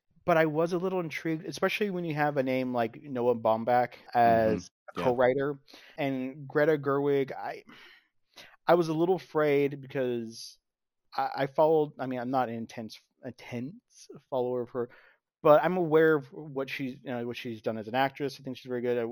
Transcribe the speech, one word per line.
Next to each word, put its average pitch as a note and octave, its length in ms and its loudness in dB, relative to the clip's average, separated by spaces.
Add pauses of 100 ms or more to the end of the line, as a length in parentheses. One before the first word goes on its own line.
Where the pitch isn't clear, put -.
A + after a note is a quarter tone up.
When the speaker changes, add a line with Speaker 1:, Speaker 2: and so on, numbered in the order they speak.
(240)
Speaker 1:
but F3 120 4
I D#3+ 100 4
was E3 260 0
a F3 60 0
little F#3 220 -2
intrigued, D#3+ 460 -6
especially F#3+ 440 -2
when F3+ 140 -6
you D#3 100 -4
have D3 220 0
a C3 80 2
name B2+ 280 -2
like A#2 300 -2
Noah B2 320 0
Baumbach A#2 600 2 (200)
Speaker 2:
Mm-hmm. A#2+ 40 2 (360)
Speaker 1:
as - 160 -8 (240)
a - 40 -10
Speaker 2:
Yeah. - 60 -2
Speaker 1:
co-writer. C3 540 2 (380)
And C3+ 500 -6
Greta D3+ 300 4
Gerwig, C#3 560 0
I, A2+ 320 -12 (1040)
I E3 80 6
was E3+ 140 4
a D#3+ 40 -2
little F3 240 2
afraid C#3+ 640 0
because B2 800 -6 (580)
I, C3+ 200 -2
I C#3 100 -2
followed, D#3 520 2
I C#3 60 -6
mean, B2+ 160 -6
I'm A#2+ 100 -6
not B2+ 200 0
an A#2 60 -8
intense, A2+ 440 -12 (240)
intense B2 480 -12 (560)
follower B2 320 -4
of A#2 100 -8
her, A#2+ 200 -6 (520)
but D3+ 220 8
I'm F#3 140 0
aware D#3+ 380 4
of C3+ 140 -4
what C3+ 380 -8
she's, C3 340 -8
you - 80 -12
know, A#2+ 160 -6
what A#2+ 120 -8
she's A2+ 240 -10
done A2+ 160 -2
as A2 100 -8
an A2 60 -8
actress. C3+ 440 0
I C3+ 40 -20
think C3 160 -12
she's B2+ 100 -20
very B2 140 -4
good B2 160 0
at, A#2 140 -4